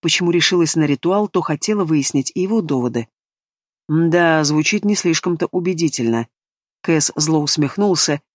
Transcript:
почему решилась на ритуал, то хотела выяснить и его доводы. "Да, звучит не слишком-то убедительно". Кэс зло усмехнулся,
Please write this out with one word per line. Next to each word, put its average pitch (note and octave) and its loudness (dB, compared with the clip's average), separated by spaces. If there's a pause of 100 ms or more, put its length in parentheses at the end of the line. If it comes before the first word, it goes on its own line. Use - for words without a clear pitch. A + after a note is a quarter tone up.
почему E3+ 0
решилась E3+ 2
на D#3 2
ритуал, F3+ 0
то F#3 -2
хотела G3 -2
выяснить D3 0
и F#3 -4
его G#3 0
доводы. B2 -2 (800)
"Да, D#3+ 2
звучит D#3 0
не G#3 0
слишком-то F3 -2
убедительно". D#3 -2 (540)
Кэс D#3 0
зло D#3 0
усмехнулся, D3+ 0 (140)